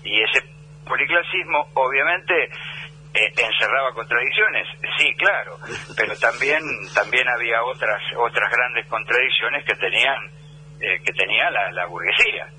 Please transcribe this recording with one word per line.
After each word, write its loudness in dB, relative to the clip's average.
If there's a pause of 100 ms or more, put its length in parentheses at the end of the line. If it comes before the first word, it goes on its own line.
Y 2
ese 0 (440)
policlasismo, 0
obviamente, 2 (720)
eh, 2
encerraba 0
contradicciones, 0 (320)
sí, 4
claro, 0 (400)
pero 0
también, 2 (320)
también 2
había 2
otras, 0 (140)
otras 2
grandes 0
contradicciones 0
que 0
tenían, 0 (640)
eh, -2
que 0
tenía 0
la, -2
la -4
burguesía. 0 (120)